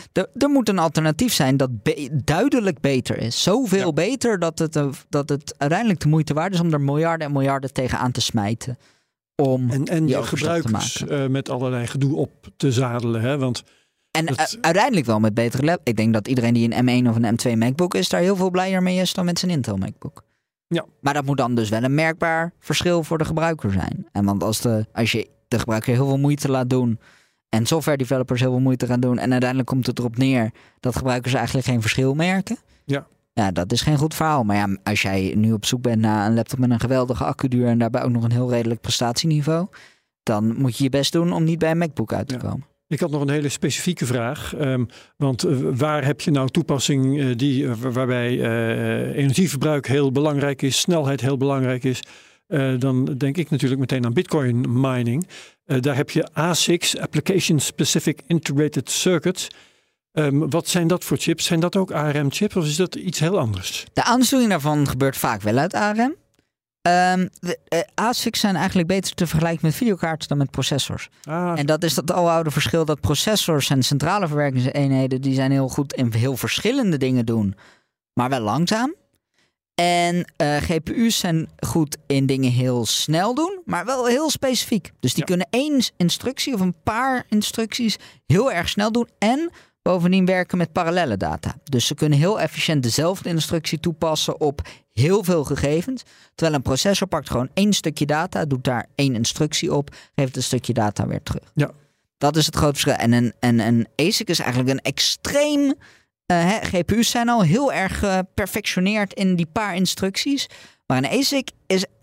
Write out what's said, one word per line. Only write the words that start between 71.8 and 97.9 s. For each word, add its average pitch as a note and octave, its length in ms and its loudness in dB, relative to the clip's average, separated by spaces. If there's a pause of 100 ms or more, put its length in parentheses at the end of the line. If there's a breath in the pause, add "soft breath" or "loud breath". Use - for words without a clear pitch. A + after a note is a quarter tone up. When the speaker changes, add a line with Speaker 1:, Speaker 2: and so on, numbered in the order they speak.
Speaker 1:
is E3 100 0
dat F3 180 -2
aloude E3+ 400 2
verschil D#3 340 0
dat D3+ 140 0
processors D#3+ 680 0
en C3+ 140 2
centrale E3+ 440 0
verwerkingseenheden... C3+ 920 0
die C3+ 120 0
zijn C3+ 180 2
heel C3+ 180 2
goed C#3 240 -4
in A#2 200 0
heel A#2+ 240 0
verschillende G3+ 600 0
dingen B2+ 280 0
doen, A2 300 0 (580 soft breath)
maar B2 160 0
wel C3 120 -2
langzaam. F3+ 520 0 (800)
En, F3 500 2 (120)
eh, D3 200 0
G D#3+ 260 -2
P - 60 -8
U's A3+ 300 0
zijn D#3+ 300 -2 (160)
goed D3 320 -2 (100)
in C#3 180 2
dingen C3 260 2
heel B2 340 0
snel F3 500 0
doen, F4+ 300 -2
maar F3 200 -4
wel B3+ 220 -2
heel C#4+ 220 2
specifiek. - 720 -2
Dus B2+ 140 0
die - 60 -2
Speaker 2:
Ja. D3 60 -2
Speaker 1:
kunnen F3+ 240 0
één C#4 320 0
s-, - 160 -2
instructie B3 560 -2
of G#3 60 -2
een F#3 240 0
paar B3 460 -2
instructies A3 680 -2 (280 loud breath)
heel A3+ 260 4
erg E3+ 180 -2
snel G#3+ 220 0
doen A#3 160 0 (120)
en C#4 320 0 (300 loud breath)
bovendien F3+ 440 2
werken F#3 320 0
met E3+ 140 -2
parallelle E3 460 0
data. E2 460 -6
Dus C3 240 -2
ze D3+ 80 -4
kunnen D3+ 220 2
heel F3+ 220 2
efficiënt D#3 440 -2
dezelfde D#3 460 -2
instructie D#3+ 500 -4
toepassen D#3+ 640 -2
op D3 200 0 (320 loud breath)
heel F3+ 300 2
veel E3+ 200 2
gegevens. D3+ 600 -2 (320 soft breath)
Terwijl D#3 220 0
een B2 60 -4
processor F#3+ 440 0
pakt D3 220 -6
gewoon B2+ 240 -2
één G3+ 200 4
stukje D3+ 320 -2